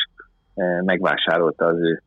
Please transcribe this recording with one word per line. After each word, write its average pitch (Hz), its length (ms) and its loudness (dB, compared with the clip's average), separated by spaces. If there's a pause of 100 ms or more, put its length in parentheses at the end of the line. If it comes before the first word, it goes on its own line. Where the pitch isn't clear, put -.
(540)
eh, 90 300 -2
megvásárolta 82 800 0
az 85 140 2
ő 82 280 -2